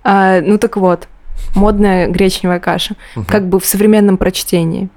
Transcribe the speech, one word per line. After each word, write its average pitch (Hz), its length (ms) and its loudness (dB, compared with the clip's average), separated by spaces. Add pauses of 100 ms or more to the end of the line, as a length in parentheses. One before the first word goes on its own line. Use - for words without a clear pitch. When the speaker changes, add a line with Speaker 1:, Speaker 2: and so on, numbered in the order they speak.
Speaker 1:
А, 190 360 4
ну 208 160 2
так - 180 -2
вот, 180 320 -2 (460)
модная 202 540 2
гречневая 180 520 -2
каша. 180 340 -4 (220)
Speaker 2:
Мгм. 107 100 -6
Speaker 1:
Как 196 220 -2
бы 185 100 0
в 180 80 -4
современном 202 520 2
прочтении. 185 800 -2